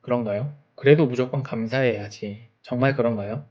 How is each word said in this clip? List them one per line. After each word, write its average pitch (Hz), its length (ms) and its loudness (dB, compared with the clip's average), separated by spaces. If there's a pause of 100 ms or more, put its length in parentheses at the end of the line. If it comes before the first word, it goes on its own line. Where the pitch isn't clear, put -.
그런가요? 120 560 -2 (200)
그래도 147 300 6
무조건 127 360 -2
감사해야지. 110 1080 -4 (120)
정말 131 320 0
그런가요? 117 560 -2